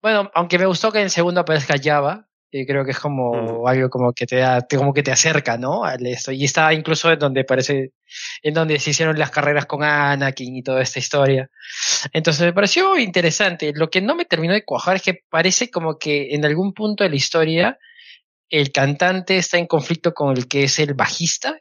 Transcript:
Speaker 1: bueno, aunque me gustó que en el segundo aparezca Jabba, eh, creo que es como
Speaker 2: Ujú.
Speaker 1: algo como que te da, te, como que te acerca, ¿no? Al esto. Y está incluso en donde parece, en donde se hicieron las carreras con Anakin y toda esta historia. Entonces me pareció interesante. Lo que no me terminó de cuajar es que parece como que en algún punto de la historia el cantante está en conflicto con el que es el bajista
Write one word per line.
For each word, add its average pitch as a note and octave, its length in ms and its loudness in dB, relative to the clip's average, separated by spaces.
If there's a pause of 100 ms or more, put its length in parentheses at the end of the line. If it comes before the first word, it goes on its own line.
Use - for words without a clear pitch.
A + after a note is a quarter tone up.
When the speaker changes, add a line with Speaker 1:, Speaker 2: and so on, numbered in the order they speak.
Speaker 1:
bueno, G#3 320 0
aunque F3 240 0
me F#3 80 4
gustó F#3+ 260 2
que G#3+ 80 0
en G3+ 60 2
el F#3+ 40 -4
segundo F3 320 0
aparezca D3+ 400 0
Jabba, D3 460 0 (240)
eh, C3+ 160 -6
creo C#3 160 0
que C3+ 80 -4
es C#3 80 -6
como C3 320 -2
Speaker 2:
Ujú. A#2 360 -2
Speaker 1:
algo C3 220 4
como B2 240 0
que A#2+ 120 -4
te B2 120 -4
da, B2+ 240 4
te, C#3 160 -2
como C#3 160 2
que C#3+ 100 2
te C3+ 80 -2
acerca, C#3 460 2
¿no? D3 260 -2
Al B2+ 220 -4
esto. B2 260 -6
Y C3+ 120 -4
está D#3 300 2
incluso D#3+ 380 0
en D#3+ 80 4
donde C3+ 240 0
parece, C3 500 0 (500)
en D3+ 100 -2
donde D#3 260 2
se D3+ 120 -4
hicieron D#3+ 260 2
las D3 140 -2
carreras D3 360 0
con D3 160 -4
Anakin C#3 720 0
y B2+ 80 -10
toda C3 180 0
esta B2+ 180 -4
historia. C3+ 500 2 (640)
Entonces D#3+ 320 0
me F3 80 2
pareció F4 440 2
interesante. F3 760 0
Lo D#3 160 -2
que F#3 120 0
no B3 140 -2
me F4 100 -4
terminó E3 280 0
de G#3+ 120 -2
cuajar F3+ 320 0
es F#3 60 -4
que F3+ 260 -4
parece F3+ 420 0
como D#3+ 260 -4
que C#3+ 380 -2
en D3 100 0
algún F3+ 280 0
punto G#3+ 300 -2
de F#3 60 2
la D3 60 -2
historia D#3+ 640 0 (680)
el C#3+ 220 0
cantante F3+ 680 2
está F3 200 0
en E3+ 100 0
conflicto E3 460 0
con C#3 220 0
el B2+ 120 -2
que C#3 180 2
es C3+ 140 0
el C#3+ 140 2
bajista E3+ 680 -4